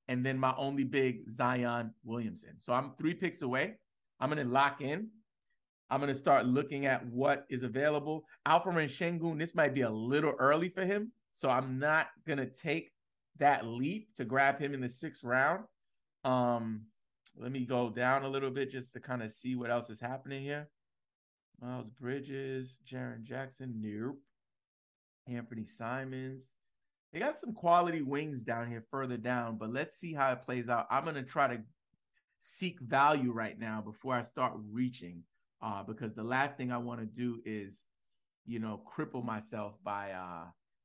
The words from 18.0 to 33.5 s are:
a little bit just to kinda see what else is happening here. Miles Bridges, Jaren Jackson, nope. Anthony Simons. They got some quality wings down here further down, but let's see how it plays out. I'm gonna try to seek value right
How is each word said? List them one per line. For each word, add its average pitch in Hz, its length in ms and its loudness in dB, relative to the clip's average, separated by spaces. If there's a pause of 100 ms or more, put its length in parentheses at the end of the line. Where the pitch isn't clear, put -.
a 135 60 -2
little 135 220 0
bit 135 200 -2
just 127 220 -10
to 127 60 -10
kinda 120 300 -6
see 127 260 -4
what 120 140 -2
else 117 220 0
is 107 100 -14
happening 135 400 -6
here. 147 260 -6 (920)
Miles 120 280 -8
Bridges, 135 880 -6 (120)
Jaren 123 300 -8
Jackson, 127 580 -10
nope. 107 400 -6 (1080)
Anthony 117 380 -8
Simons. 131 880 -8 (580)
They 160 60 -6
got 294 180 -2
some 226 160 -10
quality 170 480 6
wings 139 420 -2
down 117 260 -2
here 117 200 -8
further 127 280 -2
down, 117 400 -2
but 110 120 -6
let's 135 280 -4
see 165 160 -8
how 135 180 4
it 123 120 -2
plays 123 260 -2
out. 117 200 2
I'm 135 140 2
gonna 151 200 -4
try 139 260 2
to 120 120 -4 (760)
seek - 420 -6
value 135 540 4
right 113 260 -4